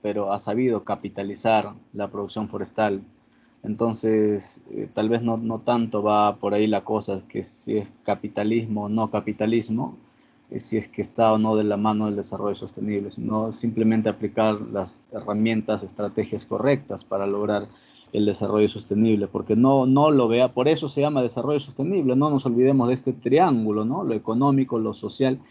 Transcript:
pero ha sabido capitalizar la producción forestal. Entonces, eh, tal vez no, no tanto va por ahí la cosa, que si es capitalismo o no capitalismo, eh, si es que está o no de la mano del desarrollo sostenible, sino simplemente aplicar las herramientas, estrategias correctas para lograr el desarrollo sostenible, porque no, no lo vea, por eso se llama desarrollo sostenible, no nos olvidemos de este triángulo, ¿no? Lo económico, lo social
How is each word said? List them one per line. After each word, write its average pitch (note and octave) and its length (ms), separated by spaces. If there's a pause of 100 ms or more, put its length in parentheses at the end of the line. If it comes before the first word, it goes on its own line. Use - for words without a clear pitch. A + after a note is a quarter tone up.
pero G2+ 320
ha G2+ 60
sabido A2 440
capitalizar G#2 920 (180)
la G2+ 160
producción G2+ 400
forestal. G2+ 540 (580)
Entonces, G#2+ 1000 (100)
eh, G#2+ 200
tal G#2+ 180
vez A#2 120
no, A2+ 160
no A2+ 220
tanto A2+ 420
va G#2 360
por G#2 180
ahí G#2 100
la G#2 180
cosa, G2+ 440
que G2 160
si - 340
es G#2 100 (160)
capitalismo G#2+ 840
o G#2 40
no A2 220
capitalismo, A2 840 (540)
eh, A#2 100
si - 180
es G2+ 100
que - 160
está A2+ 300
o A2 40
no A2 180
de G#2+ 80
la G#2 140
mano G#2+ 300
del G#2 80
desarrollo G2+ 400
sostenible, G2+ 560
sino A2 400
simplemente A2+ 580
aplicar G#2 500
las G#2+ 520
herramientas, G#2+ 720
estrategias G#2 640
correctas A2 580
para G2 240
lograr G2+ 360 (480)
el G#2+ 140
desarrollo G#2 420
sostenible, G#2 600
porque G#2 280
no, C3 300
no C#3+ 240
lo C3 180
vea, A#2+ 240
por B2+ 160
eso D#3 220
se C#3+ 120
llama D3 200
desarrollo B2 380
sostenible, C#3 560
no D3 160
nos C3+ 160
olvidemos B2 400
de B2+ 80
este C3 180
triángulo, A#2+ 720
¿no? D3+ 180
Lo B2 120
económico, C3 640
lo G#2+ 160
social C3 440 (120)